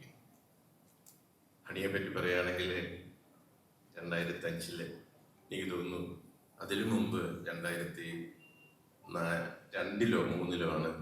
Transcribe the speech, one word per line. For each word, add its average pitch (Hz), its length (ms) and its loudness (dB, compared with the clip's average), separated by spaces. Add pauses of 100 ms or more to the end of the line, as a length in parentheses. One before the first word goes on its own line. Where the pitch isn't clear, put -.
(1700)
ഹണിയെ 95 220 0
പറ്റി 95 200 0
പറയുകയാണെങ്കിൽ 90 640 2 (1300)
രണ്ടായിരത്തി 85 480 0
അഞ്ചില് 85 400 -4 (640)
എനിക്ക് 95 200 -2
തോന്നുന്നു, 90 520 -4 (380)
അതിനു 98 240 0
മുമ്പ് 87 640 2
രണ്ടായിരത്തി 85 600 -4 (1000)
നാ-, 85 420 0 (240)
രണ്ടിലോ 98 520 4
മൂന്നിലോ 87 480 2
ആണ് 80 160 2 (120)